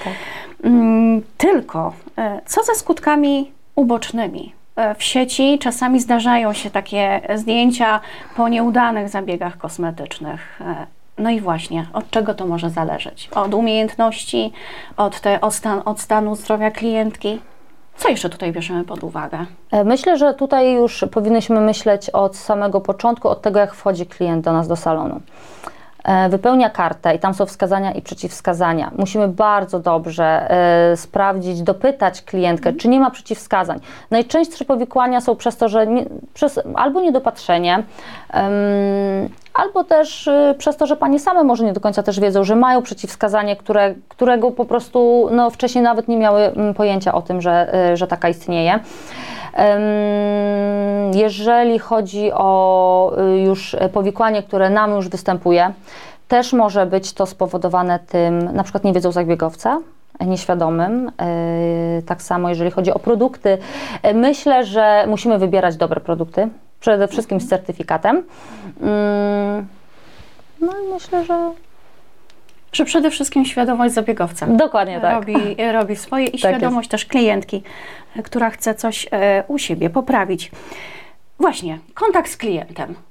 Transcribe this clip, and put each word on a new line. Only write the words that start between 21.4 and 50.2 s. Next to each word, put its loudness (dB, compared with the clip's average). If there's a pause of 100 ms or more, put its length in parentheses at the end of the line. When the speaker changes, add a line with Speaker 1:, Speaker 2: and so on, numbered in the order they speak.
Speaker 1:
myśleć 2
od 0
samego 0
początku, 0
od -2
tego, 2
jak 0
wchodzi -2
klient -2
do 0
nas 0
do -2
salonu. -4 (840)
E, 4
wypełnia 4
kartę 0
i -2
tam -2
są 0
wskazania -2
i -8
przeciwwskazania. -2
Musimy 0
bardzo 0
dobrze, 0 (420)
e, 0
sprawdzić, -2
dopytać 0
klientkę, 0
Speaker 2:
Mhm. -2
Speaker 1:
czy 2
nie 6
ma 4
przeciwwskazań. -4 (300)
Najczęstsze 0
powikłania 0
są 0
przez -4
to, 2
że 2
nie, 0 (300)
przez 0 (140)
albo 0
niedopatrzenie, 0 (480)
em, 0 (1000)
albo 0
też, 0
e, 4
przez -2
to, 0
że 2
panie 2
same 2
może 2
nie 2
do -4
końca 0
też -2
wiedzą, 2
że 2
mają 4
przeciwwskazanie, -2
które, 2 (140)
którego 2
po -2
prostu, 2
no, 4
wcześniej 0
nawet 2
nie 0
miały, 4
mm, 0
pojęcia 0
o 0
tym, -4
że, 2
e, 4
że -2
taka -2
istnieje. 0 (720)
Em, 0